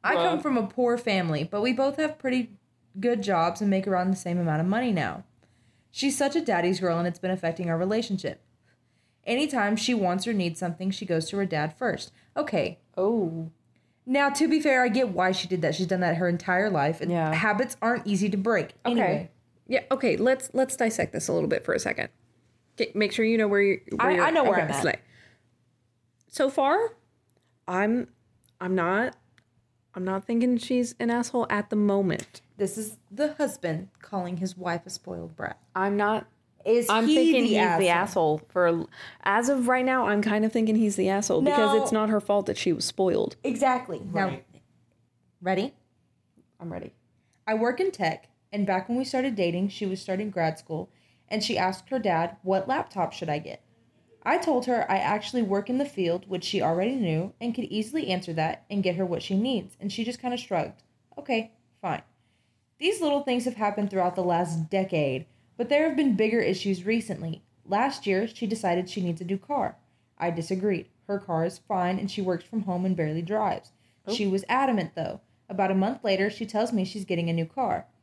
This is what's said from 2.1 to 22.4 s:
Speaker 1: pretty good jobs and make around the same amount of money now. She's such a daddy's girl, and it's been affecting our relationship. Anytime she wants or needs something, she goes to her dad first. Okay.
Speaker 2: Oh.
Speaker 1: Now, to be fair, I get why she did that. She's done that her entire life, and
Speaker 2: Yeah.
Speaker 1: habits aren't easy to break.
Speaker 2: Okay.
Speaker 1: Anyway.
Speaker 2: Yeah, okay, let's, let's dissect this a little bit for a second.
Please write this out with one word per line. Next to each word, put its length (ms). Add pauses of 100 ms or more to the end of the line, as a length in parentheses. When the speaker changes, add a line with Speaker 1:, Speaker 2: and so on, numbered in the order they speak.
Speaker 1:
pretty 320 (500)
good 240
jobs 360
and 80
make 200
around 220
the 60
same 220
amount 220
of 80
money 240
now. 320 (680)
She's 260
such 200
a 40
daddy's 380
girl, 200
and 100
it's 100
been 140
affecting 360
our 80
relationship. 640 (840)
Anytime 500
she 200
wants 340
or 40
needs 280
something, 320
she 120
goes 260
to 80
her 80
dad 300
first. 360 (240)
Okay. 420 (180)
Speaker 2:
Oh. 540 (560)
Speaker 1:
Now, 240
to 180
be 120
fair, 240
I 40
get 200
why 240
she 160
did 140
that. 120
She's 140
done 120
that 160
her 120
entire 420
life, 300
and 100
Speaker 2:
Yeah. 240
Speaker 1:
habits 480
aren't 240
easy 240
to 60
break. 380 (120)
Speaker 2:
Okay. 60
Speaker 1:
Anyway. 380 (360)
Speaker 2:
Yeah, 140 (100)
okay, 260
let's, 360
let's 240
dissect 360
this 140
a 60
little 160
bit 160
for 100
a 60
second. 280 (720)